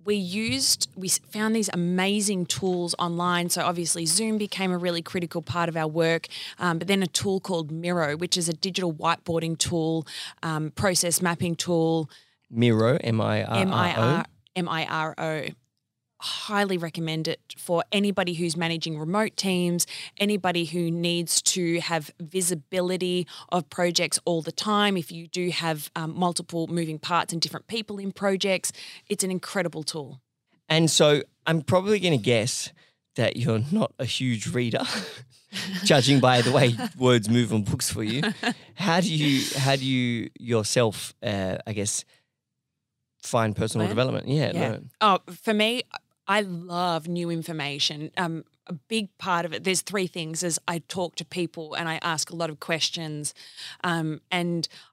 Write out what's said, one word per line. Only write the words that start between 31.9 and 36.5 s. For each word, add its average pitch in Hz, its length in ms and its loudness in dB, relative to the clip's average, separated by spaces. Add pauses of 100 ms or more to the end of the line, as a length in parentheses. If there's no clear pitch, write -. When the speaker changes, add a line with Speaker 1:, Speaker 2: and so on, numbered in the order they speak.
Speaker 2:
gonna 170 180 4
guess 113 540 0 (440)
that 117 220 0
you're 117 240 2 (100)
not 214 280 0
a 131 60 -2
huge 117 420 -2
reader, 120 340 0 (520)
<laughs> 190 500 -8
judging 139 360 6
by 123 220 6
the 123 100 2